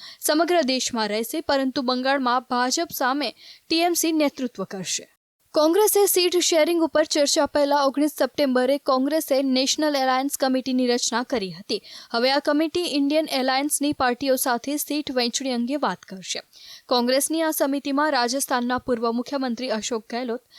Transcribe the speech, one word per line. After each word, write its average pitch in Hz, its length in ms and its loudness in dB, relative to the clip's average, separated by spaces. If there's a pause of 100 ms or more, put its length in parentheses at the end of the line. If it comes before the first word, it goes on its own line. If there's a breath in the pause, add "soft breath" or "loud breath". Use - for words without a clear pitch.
(220 loud breath)
સમગ્ર 330 400 2
દેશમાં 247 460 -2
રહેશે, 226 340 -4
પરંતુ 269 400 0
બંગાળમાં 254 680 0
ભાજપ 262 400 0
સામે 269 460 -2 (340 loud breath)
ટીએમસી 330 420 2
નેતૃત્વ 277 520 -2
કરશે. - 480 -8 (440)
કોંગ્રેસે 370 500 4
સીટ 359 320 2
શેરિંગ 330 460 2
ઉપર 302 200 2
ચર્ચા 294 420 2
પહેલા 285 380 2
ઓગણીસ 285 360 2
સપ્ટેમ્બરે 262 580 2
કોંગ્રેસે 277 680 0
નેશનલ 277 520 0
એલાયન્સ 262 420 0
કમિટીની 262 500 0
રચના 240 360 0
કરી 196 280 -4
હતી. 196 260 -8 (340 loud breath)
હવે 240 200 0
આ 277 80 2
કમિટી 311 560 0
ઇન્ડિયન 294 360 2
એલાયન્સની 269 640 0
પાર્ટીઓ 262 420 0
સાથે 262 420 -2
સીટ 294 340 -6
વહેંચણી 247 400 -2
અંગે 240 240 -2
વાત 247 260 -2
કરશે. - 400 -12 (480 loud breath)
કોંગ્રેસની 262 520 2
આ 311 100 0
સમિતિમાં 285 600 0
રાજસ્થાનના 247 640 0
પૂર્વ 233 340 -2
મુખ્યમંત્રી 254 580 -4
અશોક 220 400 -4
ગેહલોત, 247 340 -6 (160 loud breath)